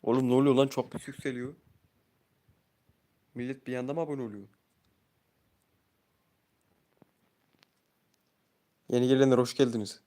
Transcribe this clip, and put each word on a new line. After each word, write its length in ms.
Oğlum, 260
ne 40
oluyor 220
lan? 120
Çok 240
pis 160
yükseliyor. 480
Millet 320
bir 80
anda 180
mı 60
abone 220
oluyor? 260
Yeni 180
gelenler 300
hoş 180
geldiniz. 520